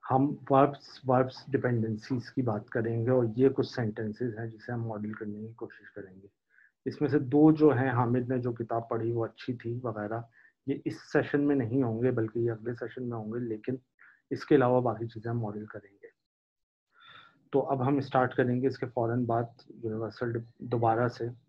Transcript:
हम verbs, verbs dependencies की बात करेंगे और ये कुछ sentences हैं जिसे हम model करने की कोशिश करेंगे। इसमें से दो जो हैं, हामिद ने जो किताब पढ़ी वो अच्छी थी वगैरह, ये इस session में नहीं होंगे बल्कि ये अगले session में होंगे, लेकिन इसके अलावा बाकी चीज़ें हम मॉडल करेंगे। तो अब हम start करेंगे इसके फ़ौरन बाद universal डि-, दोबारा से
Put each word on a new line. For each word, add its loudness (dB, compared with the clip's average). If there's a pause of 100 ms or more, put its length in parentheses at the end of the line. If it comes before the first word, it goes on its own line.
हम 2
verbs, 2
verbs 2
dependencies -2
की -4
बात -4
करेंगे -2
और 4
ये 4
कुछ 0
sentences -4
हैं -8
जिसे -12
हम -4
model -6
करने -10
की -12
कोशिश -14
करेंगे। -18 (580)
इसमें -2
से 2
दो 6
जो 8
हैं, 2
हामिद 0
ने 0
जो -2
किताब -4
पढ़ी -2
वो 0
अच्छी -8
थी -8
वगैरह, -6 (400)
ये -4
इस -6
session 0
में 2
नहीं 0
होंगे 0
बल्कि -2
ये 2
अगले -6
session -10
में -6
होंगे, -6
लेकिन -6 (520)
इसके 0
अलावा 6
बाकी -4
चीज़ें -10
हम -2
मॉडल -6
करेंगे। -18 (1400)
तो 4
अब 0
हम 2
start 0
करेंगे 2
इसके -4
फ़ौरन -2
बाद -2 (300)
universal -6
डि-, -10
दोबारा 2
से -6 (200)